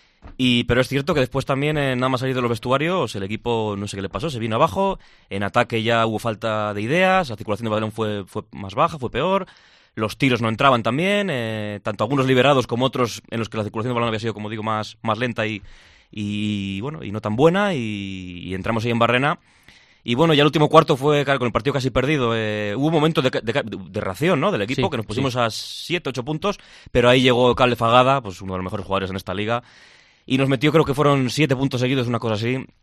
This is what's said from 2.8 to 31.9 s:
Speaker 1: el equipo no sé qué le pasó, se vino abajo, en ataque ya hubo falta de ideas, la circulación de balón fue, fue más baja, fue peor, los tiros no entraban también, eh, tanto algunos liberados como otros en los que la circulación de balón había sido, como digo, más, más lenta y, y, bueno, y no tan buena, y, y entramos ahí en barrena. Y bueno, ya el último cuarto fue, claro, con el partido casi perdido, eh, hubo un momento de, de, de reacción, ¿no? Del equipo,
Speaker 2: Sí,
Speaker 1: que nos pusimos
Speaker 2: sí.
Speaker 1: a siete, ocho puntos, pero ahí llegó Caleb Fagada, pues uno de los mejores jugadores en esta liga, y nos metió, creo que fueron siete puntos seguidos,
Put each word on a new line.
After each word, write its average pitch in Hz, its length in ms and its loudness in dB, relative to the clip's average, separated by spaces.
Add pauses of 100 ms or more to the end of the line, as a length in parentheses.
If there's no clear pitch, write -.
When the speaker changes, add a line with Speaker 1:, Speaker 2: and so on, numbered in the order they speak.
Speaker 1:
el 98 80 -6
equipo 107 520 -2
no 101 120 -6
sé 98 80 -12
qué 98 60 -6
le 95 60 -6
pasó, 104 220 -6
se 123 80 -6
vino 110 160 -2
abajo, 151 460 0 (280)
en 98 140 -6
ataque 117 400 0
ya 113 240 2
hubo 107 140 -2
falta 107 520 -4
de 101 100 -6
ideas, 180 480 2
la 110 60 -10
circulación - 280 -6
de 110 60 -4
balón 110 200 0
fue, 107 380 -4
fue 107 240 -8
más 98 240 -12
baja, 160 240 0
fue 117 100 -4
peor, 185 360 0 (500)
los 110 220 -4
tiros 123 220 2
no 117 80 0
entraban 120 360 4
también, 190 440 0
eh, 110 540 -6
tanto 107 220 -4
algunos 131 220 0
liberados 131 420 4
como 123 180 0
otros 123 340 -2 (100)
en 113 100 -4
los 107 80 -6
que 113 80 -14
la 107 80 -2
circulación 113 260 -6
de 123 40 -4
balón 117 120 0
había 110 140 -2
sido, 113 120 -4
como 104 160 -10
digo, 107 140 -8
más, 107 400 -4
más 110 160 0
lenta 117 260 -2
y, 107 160 -6 (520)
y, 104 680 -4
bueno, 147 200 -10
y 104 80 -10
no 104 100 -6
tan 104 140 -2
buena, 175 400 4
y, 95 720 -8
y 90 100 -6
entramos 107 300 -2
ahí 120 80 0
en 117 80 0
barrena. 123 400 2 (640)
Y 117 120 -2
bueno, 160 180 4
ya 139 80 6
el 151 40 6
último 151 220 4
cuarto 156 280 6
fue, 143 280 2
claro, 139 140 0
con 123 80 -2
el 107 60 -2
partido 123 220 0
casi 131 160 -2
perdido, 127 440 0
eh, 107 420 -2
hubo 135 100 0
un 160 60 0
momento 156 300 2
de, 127 80 0
de, 110 340 -2
de 95 360 -10
reacción, 135 400 0
¿no? 190 100 0
Del 123 120 -2
equipo, 123 200 -2
Speaker 2:
Sí, 101 80 0
Speaker 1:
que 131 60 -4
nos 107 100 -6
pusimos 123 280 -2
Speaker 2:
sí. 127 40 -2
Speaker 1:
a 117 120 2
siete, - 600 -8
ocho 120 140 -6
puntos, 156 340 -4 (320)
pero 123 180 4
ahí 127 140 8
llegó 123 320 6
Caleb 123 240 2
Fagada, 127 420 6
pues 98 220 -10
uno 95 120 -6
de 92 40 -4
los 92 60 -4
mejores 95 200 -6
jugadores 95 260 -2
en 95 60 -6
esta 92 160 -8
liga, 107 300 -2 (640)
y 127 120 2
nos 135 100 2
metió, 139 240 2
creo 156 120 6
que 139 100 -2
fueron 139 360 2
siete 143 240 2
puntos 127 260 -2
seguidos, 127 280 0